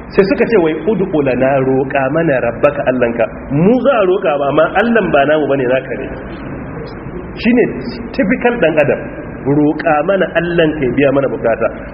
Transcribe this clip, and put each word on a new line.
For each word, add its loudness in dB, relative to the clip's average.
Sai 2
suka 2
ce, 0
wai, 2
"Ud'u 0
lana, 2
roƙa 0
mana 2
rabbaka 0
Allahnka." 0
Mu 4
za 2
a 2
roƙa 0
ba, -2
amma 2
Allahn 2
ba 4
namu 2
bane, 0
naka -2
ne. -10
Shine 2
typical 0
ɗan 2
adam. 2
"Roƙa 0
mana 0
Allahnka 0
ya 0
biya 2
mana 2
bukata." 0